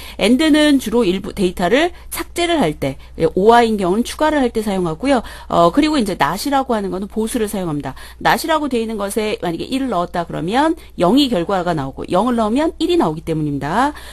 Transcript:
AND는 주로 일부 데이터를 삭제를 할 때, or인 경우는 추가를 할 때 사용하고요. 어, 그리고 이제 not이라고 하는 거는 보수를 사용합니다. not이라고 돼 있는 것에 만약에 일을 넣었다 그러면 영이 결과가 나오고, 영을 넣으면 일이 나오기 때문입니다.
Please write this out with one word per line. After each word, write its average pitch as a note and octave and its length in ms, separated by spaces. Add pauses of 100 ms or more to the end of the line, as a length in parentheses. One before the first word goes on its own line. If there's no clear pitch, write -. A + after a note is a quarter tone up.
(180)
AND는 D4 600
주로 A#3 260
일부 F#3+ 300
데이터를 G3+ 580 (160)
삭제를 E4+ 540
할 D#3 100
때, C#3 240 (400)
or인 A3 400
경우는 G3 280
추가를 D4+ 340
할 B3 120
때 A3+ 120
사용하고요. G3+ 640 (240)
어, E3+ 240
그리고 D#4 260
이제 G#3 140
not이라고 C4 600
하는 G3 200
거는 F#3+ 160
보수를 A3 400
사용합니다. D3+ 480 (280)
not이라고 D4 440
돼 B3 120
있는 A3+ 160
것에 G3+ 460
만약에 E3 220
일을 C4 240
넣었다 F3 340
그러면 G3 540 (240)
영이 B3 300
결과가 F3+ 440
나오고, C3+ 380
영을 A#3 240
넣으면 A#3 420
일이 F4 180
나오기 D#3+ 260
때문입니다. D#3 680 (200)